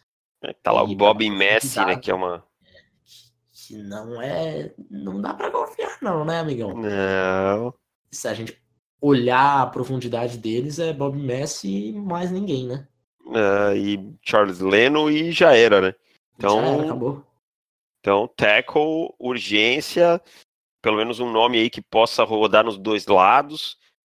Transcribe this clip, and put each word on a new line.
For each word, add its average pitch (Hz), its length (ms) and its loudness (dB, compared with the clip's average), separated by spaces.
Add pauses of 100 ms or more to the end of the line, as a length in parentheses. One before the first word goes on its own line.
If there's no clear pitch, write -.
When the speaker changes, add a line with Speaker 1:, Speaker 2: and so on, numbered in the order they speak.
(420)
Speaker 1:
É, - 120 -12
tá - 180 -4
lá - 120 2
Speaker 2:
E 104 100 -4
Speaker 1:
o - 20 -6
Bob 107 300 4
Speaker 2:
pra 104 100 -2
Speaker 1:
Messi, 107 440 2
né, 95 180 0
Speaker 2:
profundidade. - 40 -12
Speaker 1:
que 104 100 -6
é - 20 0
uma 90 320 -6 (580)
Speaker 2:
Que, - 280 -20 (360)
que 110 100 -18
não 107 440 -12
é, 156 520 -6 (160)
não 196 300 -10
dá - 140 -6
pra - 180 -8
confiar - 500 -8
não, 175 220 -2
né, 165 160 -4
amigão? 120 360 -6
Speaker 1:
Não. 98 1000 0 (380)
Speaker 2:
Se - 160 -10
a 110 60 -4
gente 110 280 -12 (400)
olhar 135 600 4
a 123 60 0
profundidade 123 720 -6
deles, 127 420 -4
é 165 140 -4
Bob 139 240 -4
Messi 156 720 -6
e 220 40 -10
mais 180 380 -6
ninguém, 175 360 -4
né? 135 200 -10 (460)
Speaker 1:
É, 101 440 2
e 101 360 -4 (100)
Charles 98 360 2
Leno 123 500 2
e 156 220 -2
já 160 240 6
era, 110 260 8
né? 92 140 0 (400)
Então, 104 260 2
Speaker 2:
Já 127 60 0
era, 143 160 0
acabou. 139 420 -6 (720)
Speaker 1:
então, 101 280 2
tackle, 151 840 0 (100)
urgência, 123 1040 0 (600)
pelo 107 140 0
menos 113 220 -4
um 117 120 -4
nome 117 260 2
aí 113 120 2
que - 120 -12
possa 113 420 2
rodar 107 400 4
nos 107 140 -4
dois 104 300 -4
lados 123 680 4 (300)